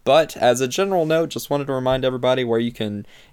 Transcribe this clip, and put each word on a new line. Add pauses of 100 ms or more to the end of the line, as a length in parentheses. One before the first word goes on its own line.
but
as
a
general
note,
just
wanted
to
remind
everybody
where
you
can (260)